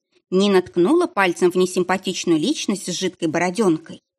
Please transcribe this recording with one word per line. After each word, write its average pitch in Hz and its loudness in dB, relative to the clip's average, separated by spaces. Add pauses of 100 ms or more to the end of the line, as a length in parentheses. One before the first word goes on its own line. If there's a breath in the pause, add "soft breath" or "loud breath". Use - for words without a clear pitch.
(300)
Нина 190 4
ткнула 180 2
пальцем 180 0
в - -10
несимпатичную 185 0
личность 202 -4
с 175 -8
жидкой 175 -6
бороденкой. 175 -2 (160)